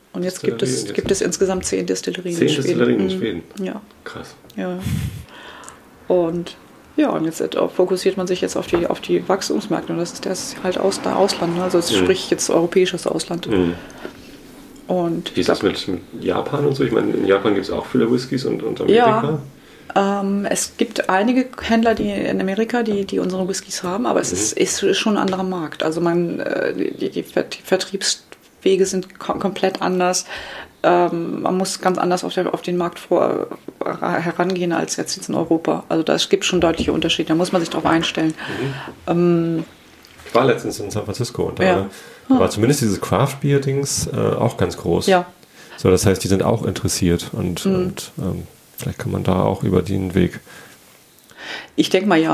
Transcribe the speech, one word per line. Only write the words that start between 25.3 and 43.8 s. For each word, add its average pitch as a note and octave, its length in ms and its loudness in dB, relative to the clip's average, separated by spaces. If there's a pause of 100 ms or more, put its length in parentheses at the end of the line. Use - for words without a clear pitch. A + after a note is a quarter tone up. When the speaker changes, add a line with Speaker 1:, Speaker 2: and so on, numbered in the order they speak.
Speaker 1:
Markt. F3+ 400 -4
Also D#3+ 160 -2
man, E3+ 420 2
äh, - 320 -2
die, - 200 -2
die, - 160 -4
die - 140 -4
Vert-, - 340 -4
die - 60 -16
Vertriebswege - 1200 -2
sind F#3 340 -6
ko-, - 200 -4
komplett F#3+ 420 -2
anders. F3+ 440 0 (600)
Ähm, E3+ 580 2
man E3+ 140 2
muss F#3+ 220 -2
ganz F#3 180 2
anders F3 280 0
auf E3+ 80 -6
der, F3+ 200 0
auf - 80 -4
den F3+ 140 -2
Markt F3 240 -4
vor, - 480 2 (380)
äh, - 60 -4 (300)
herangehen F3 520 0
als - 240 -2
jetzt, - 180 -6
jetzt - 140 -10
in - 60 -2
Europa. E3 520 0
Also E3 160 0
da, D3+ 120 2
es E3 120 0
gibt F#3+ 160 2
schon F3+ 160 2
deutliche E3 320 0
Unterschiede, D#3+ 380 0
da D#3+ 60 2
muss F3+ 180 0
man F#3 80 2
sich E3 80 -4
drauf D#3+ 160 -4
einstellen. D#3+ 480 0 (260)
Speaker 2:
Mhm. C3+ 140 -4 (340)
Speaker 1:
Ähm, E3+ 580 2 (640)
Speaker 2:
Ich - 80 0
war B2 100 6
letztens A2+ 360 0
in G2+ 100 -6
San G2+ 140 -4
Francisco G#2 380 -4
und E2+ 160 -4
da - 40 2
Speaker 1:
Ja. F#3 220 2 (440)
Speaker 2:
war C4 120 6
Speaker 1:
Ah. F#2 80 4
Speaker 2:
zumindest B2 320 2
dieses G#2 180 2
Craft-Beer-Dings, C#3 1120 0